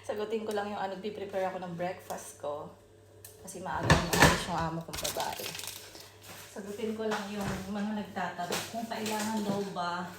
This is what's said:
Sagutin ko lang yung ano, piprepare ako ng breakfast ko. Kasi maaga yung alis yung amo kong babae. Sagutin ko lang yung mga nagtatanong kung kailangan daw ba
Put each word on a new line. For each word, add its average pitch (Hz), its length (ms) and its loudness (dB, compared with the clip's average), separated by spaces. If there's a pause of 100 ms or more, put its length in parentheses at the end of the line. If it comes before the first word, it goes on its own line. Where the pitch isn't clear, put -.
Sagutin 208 400 0
ko 214 140 -2
lang 202 140 0
yung 196 100 -2
ano, 190 180 -2
piprepare 190 540 -2
ako 185 100 -4
ng 175 140 -4
breakfast 180 640 -4
ko. 147 260 -4 (760)
Kasi - 180 -10
maaga 165 300 0
yung 170 260 6
alis - 300 10
yung 165 100 2
amo 165 240 0
kong 151 160 -6 (140)
babae. - 340 -2 (1040)
Sagutin 214 460 -4
ko 220 100 0
lang 208 240 0
yung 202 160 -2 (240)
mga 208 320 0
nagtatanong 175 600 -2 (100)
kung 220 160 -2
kailangan 214 560 0
daw 202 160 2 (100)
ba 175 320 0 (160)